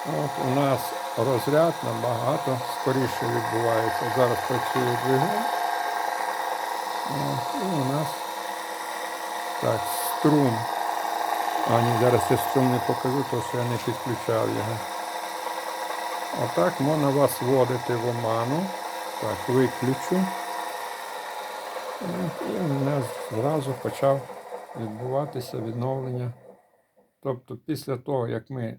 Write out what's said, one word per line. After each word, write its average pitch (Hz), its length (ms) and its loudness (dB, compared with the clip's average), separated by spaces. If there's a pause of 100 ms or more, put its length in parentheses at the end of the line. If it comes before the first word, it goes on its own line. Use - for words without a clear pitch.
от, 147 400 0
у 127 40 2
нас 135 420 2 (260)
розряд 139 560 4 (100)
набагато 123 720 0 (220)
скоріше 131 460 0
відбувається. 113 920 2
Зараз 120 220 4 (100)
працює 123 560 2
двигун. 151 400 2 (1700)
От, 139 520 -2
і 185 180 0
у 131 120 2
нас 151 160 0 (1500)
так, 113 180 2
струм. 143 760 4 (1120)
А, 117 140 6
ні, 117 180 2
зараз 120 300 6
я 127 60 6
струм 131 340 4
не 123 160 4
покажу, 127 440 0
тому 120 120 0
що - 160 -4
я 120 60 0
не 120 120 0
підключав 113 720 0
його. 110 280 -2 (1700)
Отак 170 360 2
можна 147 300 4
вас 135 320 4
вводити 123 540 4
в 117 120 0
оману. 117 580 0 (540)
Так, 104 280 -2
виключу. 131 760 2 (1800)
От, 180 500 -4
і 208 100 -2
у 139 240 0
нас 139 200 0 (260)
зразу 135 520 0
почав 139 540 0 (400)
відбуватися 127 840 -4
відновлення. 123 720 -4 (880)
Тобто 127 360 -6
після 135 400 -4
того, 127 320 -2
як 113 220 -6
ми 120 280 -6